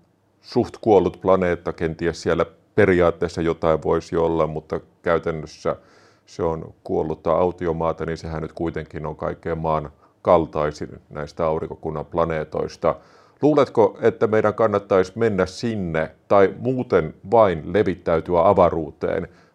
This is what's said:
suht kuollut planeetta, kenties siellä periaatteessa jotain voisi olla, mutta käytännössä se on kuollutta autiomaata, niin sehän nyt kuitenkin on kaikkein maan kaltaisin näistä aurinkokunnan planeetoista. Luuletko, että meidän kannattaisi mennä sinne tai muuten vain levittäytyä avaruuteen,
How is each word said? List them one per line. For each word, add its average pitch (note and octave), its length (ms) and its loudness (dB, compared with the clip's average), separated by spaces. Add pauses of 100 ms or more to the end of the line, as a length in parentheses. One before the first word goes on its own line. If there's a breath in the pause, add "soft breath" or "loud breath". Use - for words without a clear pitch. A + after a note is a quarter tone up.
(420)
suht - 380 -4
kuollut F#2 400 4
planeetta, F2+ 520 0
kenties D#2+ 500 -4
siellä E2 240 0 (280)
periaatteessa F2 680 2
jotain D#2+ 400 0
voisi E2 340 -2
olla, E2 300 0
mutta D#2 340 -8 (220)
käytännössä D#2+ 720 -4 (500 soft breath)
se - 160 -12
on D#2+ 320 -6 (100)
kuollutta E2 480 -4
autiomaata, E2 760 -2
niin D#2+ 120 -8
sehän D#2+ 240 -10
nyt D#2+ 100 -12
kuitenkin D#2+ 540 -10
on D#2 100 -10
kaikkein E2 420 -8
maan D#2 320 -4 (320 soft breath)
kaltaisin D#2 680 0 (220)
näistä D2+ 360 -6
aurinkokunnan D#2 600 -6
planeetoista. E2 880 -4 (460 soft breath)
Luuletko, C#3 580 2
että A2+ 260 2
meidän G#2 280 2
kannattaisi G2+ 600 0
mennä G#2 320 0
sinne F2+ 640 -4 (180)
tai G2+ 300 4
muuten A2 560 -2 (160)
vain F2 420 4
levittäytyä F2 760 0
avaruuteen, E2+ 800 0 (260 soft breath)